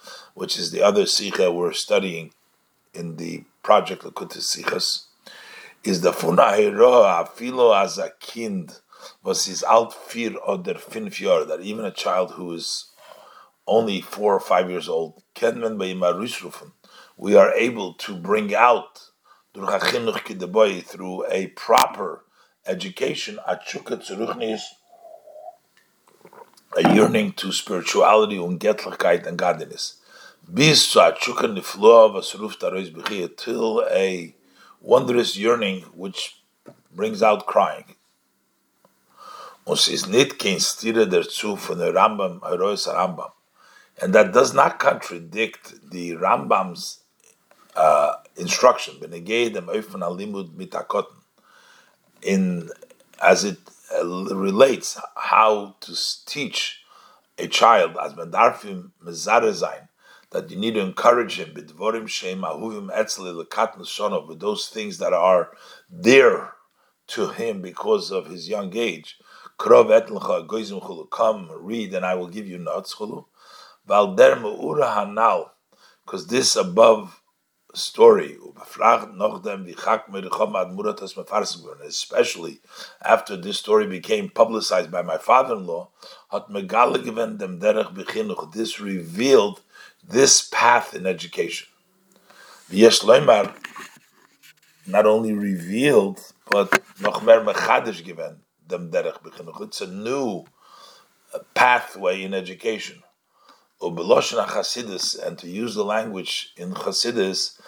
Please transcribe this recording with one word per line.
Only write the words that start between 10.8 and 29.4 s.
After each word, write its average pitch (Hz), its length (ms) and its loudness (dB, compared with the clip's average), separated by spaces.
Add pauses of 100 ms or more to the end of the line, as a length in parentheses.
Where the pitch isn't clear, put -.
Jahre, 90 260 2
that 78 140 -8
even 107 240 -8
a 92 80 -6
child 92 400 -2
who 87 200 -10
is - 340 -10 (800)
only 104 340 2
four 101 340 -2
or 95 60 0
five 92 280 0
years 87 200 -8
old, 87 340 -6 (140)
Kenmen 117 400 -2
Beima 92 360 -2
Risrufen, 92 600 -10 (440)
we 101 200 2
are 98 180 8
able 113 400 -2
to - 220 -12
bring 104 380 -2
out 120 560 2 (440)
durch 98 140 -8
Hachinuch 107 560 -2
Kideboy, 95 580 0
through 92 480 -12
a 95 180 -2
proper 113 760 0 (420)
education, 107 800 -6
a - 100 -4
Tshuka - 420 -12
Tzeruchnis, 110 640 -8 (2250)
a 85 180 4
yearning 107 380 2
to 95 200 -8
spirituality 101 840 2
und 87 220 -6
Gettlichkeit 98 640 -2
and 87 120 -8
godliness. 85 640 -6 (520)